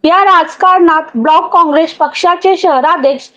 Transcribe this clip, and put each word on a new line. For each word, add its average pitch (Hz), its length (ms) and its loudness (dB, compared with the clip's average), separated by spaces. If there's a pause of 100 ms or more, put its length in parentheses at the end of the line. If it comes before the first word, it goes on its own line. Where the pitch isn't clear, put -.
या 359 200 2
राजकारणात 349 760 2 (140)
ब्लॉक 311 380 0
काँग्रेस 320 400 0
पक्षाचे 359 640 -2
शहराध्यक्ष 285 800 -2